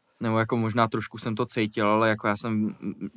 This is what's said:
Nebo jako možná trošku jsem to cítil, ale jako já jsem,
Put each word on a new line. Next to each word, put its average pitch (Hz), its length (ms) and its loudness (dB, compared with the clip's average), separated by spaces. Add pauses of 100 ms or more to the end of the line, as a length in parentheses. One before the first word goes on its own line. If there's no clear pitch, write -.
(220)
Nebo 113 160 2
jako 113 180 2
možná 113 320 2
trošku - 300 -6
jsem 113 160 -4
to 120 120 -2
cítil, 110 420 0
ale 110 200 4
jako 107 200 0
já 104 80 0
jsem, 107 380 -2 (420)